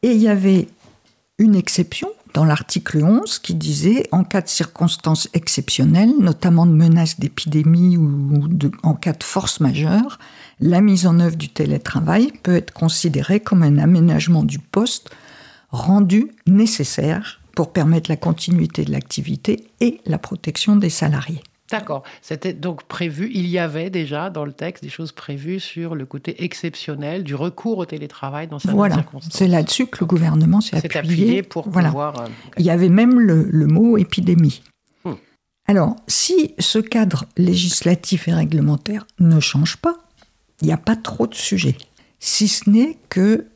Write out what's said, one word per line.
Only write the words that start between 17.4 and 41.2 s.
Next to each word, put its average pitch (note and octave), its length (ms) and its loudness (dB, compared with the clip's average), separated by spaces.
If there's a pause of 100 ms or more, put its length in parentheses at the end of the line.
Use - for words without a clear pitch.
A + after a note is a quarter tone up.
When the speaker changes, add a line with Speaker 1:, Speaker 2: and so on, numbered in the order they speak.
Speaker 1:
pour E3 180 -4
permettre E3 380 2
la D3+ 60 -2
continuité E3 680 -2
de D3 60 -6
l'activité C#3 760 -6 (120)
et A#3 240 -2
la D#3 140 -4
protection - 560 -4
des G3+ 160 2
salariés. » D3+ 500 -4 (300)
Speaker 2:
D'accord. D#3 320 -8 (180)
C'était D#3+ 320 -10
donc D#3 320 -10
prévu, E3+ 480 -8
il F#3 140 -4
y F3 120 -2
avait E3 300 -6
déjà D#3+ 400 -6
dans D#3 160 -8
le C#3+ 80 -10
texte E3 320 -12
des C#3 60 -14
choses D#3+ 220 -12
prévues D3 460 -10
sur E3+ 360 -10
le C#3 100 -8
côté C#3+ 400 -12
exceptionnel E3 800 -10
du C#3+ 100 -8
recours F3+ 440 -6
au E3+ 80 -6
télétravail D3 600 -12
dans D3+ 120 -12
certaines G3 180 -2
Speaker 1:
Voilà. G3+ 200 2
Speaker 2:
circonstances. D#3+ 380 -8
Speaker 1:
C'est F#3+ 140 2
là-dessus F3 380 0
que - 140 -16
le F3+ 40 0
Speaker 2:
Ok. D#3+ 60 -4
Speaker 1:
gouvernement D#3+ 500 2
s'est F3 180 -4
Speaker 2:
C'est D#3+ 160 -6
Speaker 1:
appuyé. D#3+ 300 0
Speaker 2:
appuyé G3+ 180 2
pour E3+ 280 -10
Speaker 1:
Voilà. E3 180 2
Speaker 2:
pouvoir, C#3+ 320 -6
euh, A#2 60 -10
ok. - 320 -18
Speaker 1:
Il F3 80 2
y F3 40 2
avait F3 200 4
même A#3+ 280 6
le, F3 320 4
le D3+ 160 2
mot G#3+ 300 4
épidémie. F3 640 2 (420)
Speaker 2:
Hmm. D#3 100 -8 (520)
Speaker 1:
Alors, G3+ 300 2 (100)
si - 520 0
ce - 200 0
cadre A3 460 0 (140)
législatif F3 880 0
et E3 60 0
réglementaire D#3 720 -2 (120)
ne E3 220 4
change D3 380 -2
pas, E4+ 180 -2 (640)
il D#3 60 -2
n'y D#3 60 0
a D#3+ 40 -2
pas A3 200 -2
trop - 300 -6